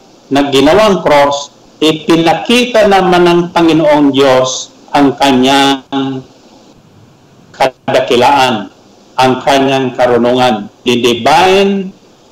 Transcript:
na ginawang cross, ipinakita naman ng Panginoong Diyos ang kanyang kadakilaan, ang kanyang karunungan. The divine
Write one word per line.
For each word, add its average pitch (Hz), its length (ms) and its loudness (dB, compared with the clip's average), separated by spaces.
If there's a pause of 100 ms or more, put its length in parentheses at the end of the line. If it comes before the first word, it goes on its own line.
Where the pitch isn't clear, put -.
(340)
na 139 160 0
ginawang 170 560 2
cross, 143 480 0 (240)
ipinakita 165 1120 0
naman 180 380 2
ng 175 140 2 (120)
Panginoong 151 560 2
Diyos 131 640 0 (220)
ang 139 180 2
kanyang 135 1120 -2 (1300)
kadakilaan, 127 1200 -2 (460)
ang 131 140 2 (120)
kanyang 135 480 0
karunungan. 123 800 0 (140)
The 123 80 0 (100)
divine 185 880 0 (380)